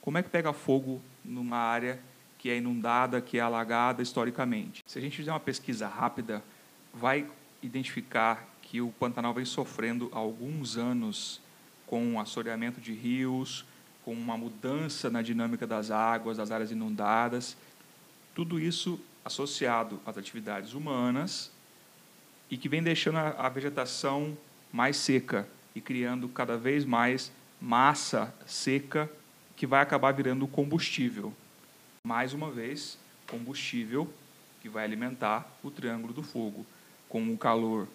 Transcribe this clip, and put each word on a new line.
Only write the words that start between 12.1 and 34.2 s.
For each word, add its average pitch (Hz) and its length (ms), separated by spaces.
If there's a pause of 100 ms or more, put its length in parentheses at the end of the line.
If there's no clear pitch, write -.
assoreamento 117 600
de 117 140
rios, 127 720 (360)
com 117 120
uma 117 240
mudança 127 720
na 117 100
dinâmica 117 460
das 110 240
águas, 113 480
das 107 120
áreas 110 200
inundadas. 113 880 (760)
Tudo 170 240
isso 170 400 (260)
associado 117 840
às 110 100
atividades 107 560
humanas 135 760 (1000)
e 131 60
que 127 120
vem 156 140
deixando 165 360
a, 156 120
a 127 180
vegetação 143 880 (360)
mais 131 240
seca 123 500 (280)
e 110 60
criando 127 480
cada 123 280
vez 139 280
mais 123 460 (300)
massa 123 720 (120)
seca 143 640 (440)
que - 120
vai 135 160
acabar 143 300
virando 131 360
combustível. 135 840 (680)
Mais 120 300
uma 151 180
vez, 123 480 (300)
combustível 120 840 (520)